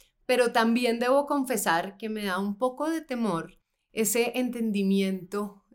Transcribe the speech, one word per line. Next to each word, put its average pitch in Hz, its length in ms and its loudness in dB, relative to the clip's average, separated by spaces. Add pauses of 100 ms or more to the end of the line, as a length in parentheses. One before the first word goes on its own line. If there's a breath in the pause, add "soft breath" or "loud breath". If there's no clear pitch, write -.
(260 soft breath)
pero 247 260 4
también 233 460 2
debo 262 280 4
confesar 202 720 0
que 220 140 -8
me 214 140 -6
da 185 140 -2
un 202 200 -2
poco 254 320 -2
de 320 100 -2
temor 202 580 -4 (340)
ese 240 460 0
entendimiento 196 1300 -2 (100)